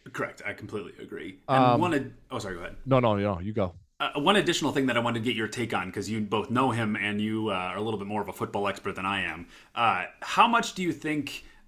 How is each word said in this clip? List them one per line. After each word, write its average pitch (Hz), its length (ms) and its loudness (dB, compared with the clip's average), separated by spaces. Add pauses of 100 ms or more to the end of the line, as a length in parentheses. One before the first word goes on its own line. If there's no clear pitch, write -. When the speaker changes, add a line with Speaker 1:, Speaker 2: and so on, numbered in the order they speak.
(140)
Speaker 1:
Correct. - 320 -8
I 104 80 -6
completely 101 480 -10
agree. 85 460 -12
And 131 160 4
Speaker 2:
Um, 123 180 6
Speaker 1:
one 175 120 2
ad-, 123 200 -2 (160)
oh, 123 100 -6
sorry, 95 160 -6
go 85 60 -10
ahead. 90 140 -10 (100)
Speaker 2:
No, 131 140 4
no, 113 160 4
no, 101 240 0
you 104 140 -6
go. 98 200 0 (260)
Speaker 1:
Uh, 147 200 -4
one 190 160 6
additional 165 380 2
thing 135 140 2
that 120 100 2
I - 20 4
wanted 117 200 2
to 110 60 -4
get 113 120 0
your 110 100 0
take 113 260 -4
on, 92 160 -2
'cause 101 200 -6
you 110 100 -2
both 104 320 0
know 123 200 4
him 110 260 0
and 104 240 0
you, 110 280 0
uh, 98 40 0
are 90 240 -2
a 104 40 -2
little 110 160 -2
bit 98 100 -8
more 104 140 -2
of 98 60 -6
a 92 60 -8
football 104 340 -2
expert 95 280 -4
than 92 100 -4
I 98 160 0
am. 85 260 -6 (260)
Uh, 104 300 2 (180)
how - 280 6
much 233 260 2
do 185 80 -4
you 170 80 0
think, 151 540 -4 (220)